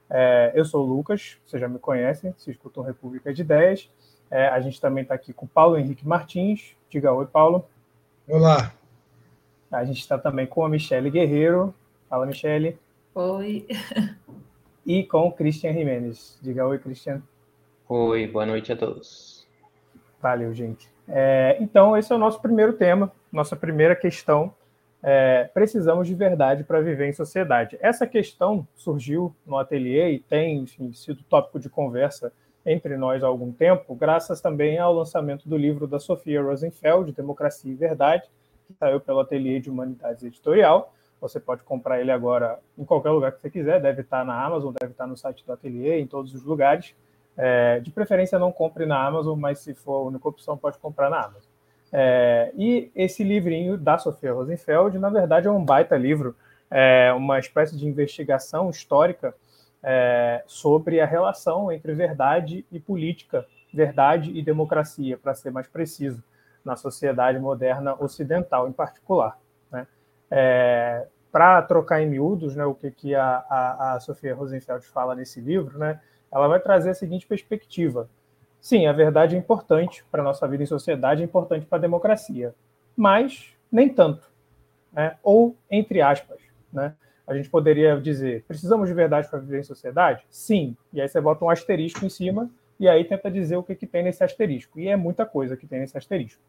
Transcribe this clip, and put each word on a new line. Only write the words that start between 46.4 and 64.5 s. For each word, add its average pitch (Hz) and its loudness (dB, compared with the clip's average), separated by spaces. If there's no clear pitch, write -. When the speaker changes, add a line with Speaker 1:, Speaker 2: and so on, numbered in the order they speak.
Speaker 1:
lugares. 147 0
É, 123 2
de 123 -12
preferência, 185 0
não 180 2
compre 160 -4
na 139 0
Amazon, 156 -2
mas 143 -4
se 147 -14
for 139 -6
a 135 -4
única 131 -8
opção, 147 -8
pode 143 -6
comprar 151 -2
na 156 -2
Amazon. 101 -12
É, 123 4
e 240 -2
esse 185 -4
livrinho 185 -2
da 151 2
Sofia 143 -6
Rosenfeld, 165 0
na 196 -2
verdade, 175 4
é 202 2
um 190 0
baita 143 4
livro, 135 0
é 127 6
uma 135 0
espécie 151 0
de 143 -6
investigação 147 -4
histórica, 151 0
é, 123 2
sobre 160 2
a 151 4
relação 180 -2
entre 156 -8
verdade 160 -2
e 165 -12
política, 165 -6
verdade 151 0
e 156 -6
democracia, 151 -4